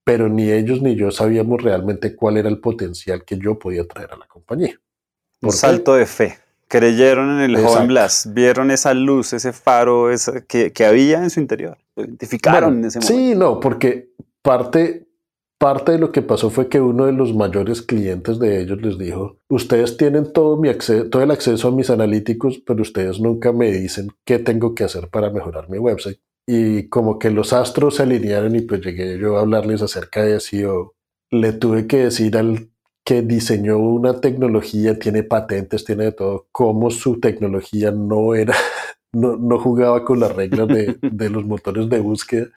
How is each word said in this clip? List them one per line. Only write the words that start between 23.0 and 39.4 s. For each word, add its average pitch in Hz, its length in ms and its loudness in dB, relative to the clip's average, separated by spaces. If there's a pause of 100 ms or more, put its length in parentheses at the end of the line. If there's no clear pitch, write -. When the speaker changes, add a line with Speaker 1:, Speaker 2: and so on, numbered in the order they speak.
Speaker 1:
nunca 117 320 0
me 120 220 0
dicen 95 380 -6 (160)
qué 120 120 2
tengo 117 360 -2
que 110 100 -4
hacer 87 240 -8
para 104 220 -2
mejorar 85 400 -8
mi 95 80 -8
website". 104 400 -2 (280)
Y 110 440 0
como 110 280 0
que 113 120 0
los 107 240 0
astros 139 400 2
se 143 80 0
alinearon 110 520 0
y 117 60 0
pues 107 220 -4
llegué 92 360 -8
yo 104 200 0
a - 20 2
hablarles 107 400 0
acerca 104 420 -4
de 107 140 2
S - 180 -8
E 101 120 -2
O. 95 260 -4 (380)
Le 113 240 2
tuve 110 320 0
que 139 180 2
decir 113 320 0
al 113 320 -2 (340)
que 120 200 2
diseñó 110 560 0
una 120 420 0
tecnología, 110 800 0
tiene 107 240 -2
patentes, 104 640 -4
tiene 107 180 -2
de 110 80 -2
todo, 98 400 -6
cómo 113 380 0
su 117 300 -4
tecnología 104 680 -2
no 107 440 0
era, 110 180 0
<laughs> - 640 -8
no, 117 240 0
no 120 200 0